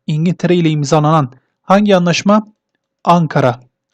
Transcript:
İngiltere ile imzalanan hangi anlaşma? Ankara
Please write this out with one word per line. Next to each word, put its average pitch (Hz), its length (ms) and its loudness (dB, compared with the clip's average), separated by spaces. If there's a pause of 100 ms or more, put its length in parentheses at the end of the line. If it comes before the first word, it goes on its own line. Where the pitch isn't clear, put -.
İngiltere 170 480 -2
ile 170 140 0
imzalanan 151 640 -2 (300)
hangi 202 340 2
anlaşma? 196 520 0 (560)
Ankara 143 560 0 (340)